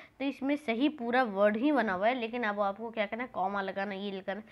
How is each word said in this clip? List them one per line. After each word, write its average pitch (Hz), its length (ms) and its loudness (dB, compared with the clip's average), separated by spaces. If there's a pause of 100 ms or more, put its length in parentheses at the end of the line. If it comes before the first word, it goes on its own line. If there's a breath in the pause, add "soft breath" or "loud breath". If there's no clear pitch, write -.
(180 loud breath)
तो 269 60 -4
इसमें 277 320 -2
सही 247 320 0
पूरा 254 340 0
word 208 340 4
ही 277 160 4
बना 220 200 2
हुआ 185 160 2
है, 254 60 4
लेकिन 240 300 -4
अब 208 160 0
आपको 208 300 -2
क्या 220 160 -2
करना 226 160 -6
है, 254 60 -8
comma 196 340 -2
लगाना, 196 320 -4
ये 196 160 -6
लगाना। 196 420 -6